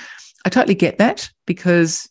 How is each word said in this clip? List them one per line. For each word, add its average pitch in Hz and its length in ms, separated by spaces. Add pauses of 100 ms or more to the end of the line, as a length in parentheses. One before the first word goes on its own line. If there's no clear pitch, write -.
(440)
I 185 60
totally 233 260
get - 220
that, - 320 (160)
because 175 640